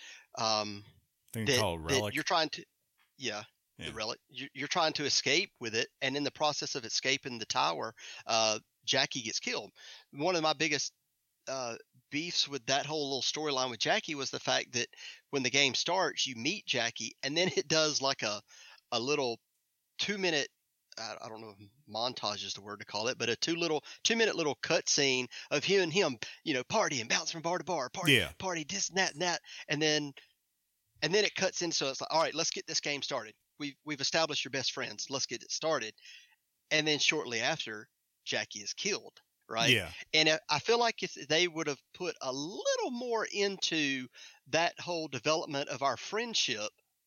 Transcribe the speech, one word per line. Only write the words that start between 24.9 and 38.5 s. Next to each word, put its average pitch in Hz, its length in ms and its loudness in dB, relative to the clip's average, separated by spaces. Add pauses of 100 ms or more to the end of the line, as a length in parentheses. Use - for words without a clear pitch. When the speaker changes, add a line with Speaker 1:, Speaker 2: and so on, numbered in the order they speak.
Speaker 1:
of 143 140 2
him 190 180 4
and 180 100 0
him, 156 260 2 (260)
you 160 100 0
know, 127 100 0
partying, 156 440 0
bouncing 160 240 0
from 165 100 -8
bar 170 160 0
to 165 60 -6
bar, 147 240 -2
party, 165 240 4
Speaker 2:
Yeah. 98 160 6 (100)
Speaker 1:
party, 175 300 -4
this 196 220 -4
and 170 80 -2
that 180 160 2
and 147 80 -4
that, 175 180 0 (280)
and 151 140 0
then, 151 300 2 (880)
and 151 100 0
then 208 120 6
it - 100 0
cuts 190 280 0
in, 170 100 0
so 147 160 0
it's 135 120 -4
like, - 140 -4
"All 160 80 4
right, 139 120 0
let's 160 160 0
get - 160 -8
this 160 140 -2
game 143 220 -4
started. 110 320 -6 (240)
We've, 143 160 -6 (100)
we've 147 160 0
established 151 440 4
your 135 80 -6
best 131 200 0
friends. 117 380 -4
Let's 131 160 0
get 117 160 -8
it - 80 -18
started." 135 440 0 (760)
And 151 160 4
then 151 120 4
shortly 123 420 2
after, 117 480 -2 (360)
Jackie 107 360 -4